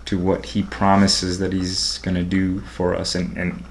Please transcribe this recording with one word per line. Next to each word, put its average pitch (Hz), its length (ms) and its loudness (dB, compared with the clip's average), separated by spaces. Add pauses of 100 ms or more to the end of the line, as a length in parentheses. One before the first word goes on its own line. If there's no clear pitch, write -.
to 98 120 0
what 92 280 2
he 101 160 0
promises 98 760 4
that 92 140 -2
he's 92 460 -2
gonna 90 240 -2
do 95 380 0
for 87 340 -2
us, 90 200 -4
and, 87 220 -2
and 87 340 -4